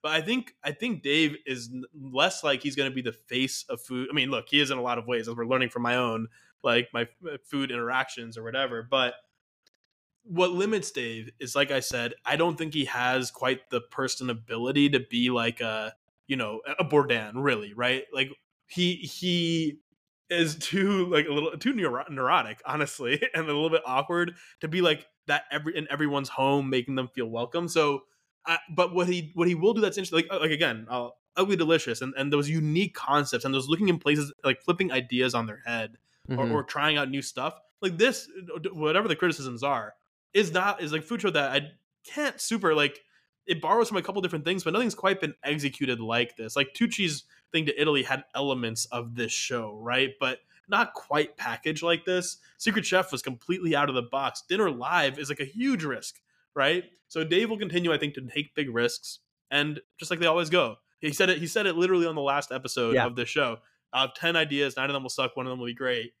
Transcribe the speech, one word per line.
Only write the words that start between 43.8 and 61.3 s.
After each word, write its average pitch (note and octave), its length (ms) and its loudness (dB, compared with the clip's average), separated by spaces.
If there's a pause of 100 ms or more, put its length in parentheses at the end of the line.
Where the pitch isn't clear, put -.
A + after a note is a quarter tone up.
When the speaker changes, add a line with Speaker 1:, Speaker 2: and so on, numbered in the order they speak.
Speaker 1:
from G#3+ 80 -2
a F3 60 0
couple G3 180 -4
different E3+ 240 -4
things, F3+ 180 -2
but E3 120 -2
nothing's A3+ 200 0
quite F#3+ 280 0
been D3+ 100 -4 (100)
executed C#3 580 -2
like A#2 360 0
this. A2 180 -10
Like, C#3 200 0
Tucci's G3 500 0 (260)
thing D#3+ 140 0
to C#3+ 160 0
Italy D3 220 4
had C3 220 -2 (100)
elements B2+ 520 -2
of A#2+ 280 -8
this A#2 180 -4
show, A2 480 -6
right? B2+ 300 2 (100)
But B2+ 200 -2 (280)
not G3+ 240 2
quite - 460 -2
packaged D3 440 -4
like E3+ 220 2
this. F3+ 320 -2 (220)
Secret G#3 260 0
Chef F#3 260 2
was C3 120 -6
completely E3 520 -2
out C#3+ 140 4
of C3 60 -2
the B2 80 2
box. C3 440 -4
Dinner F#3+ 240 2
Live C#3 480 0
is, C#3+ 120 -8
like, D3 100 -6
a C#3 60 -4
huge A3+ 360 -2
risk, B2+ 380 -6 (340)
right? D3+ 300 2 (240)
So D#3+ 160 -2
Dave F#3 240 4
will A3 100 -2
continue, F3 320 0
I D3+ 60 4
think, C#3+ 180 -2
to C3+ 60 -8
take C3 340 -6
big D3 140 -2
risks, A#2 520 -2 (300)
and D3 300 0 (160)
just D#3+ 140 -10
like E3+ 100 -2
they E3+ 60 4
always E3 240 4
go. C#3 260 2 (240)
He D3+ 100 -2
said F#3 200 4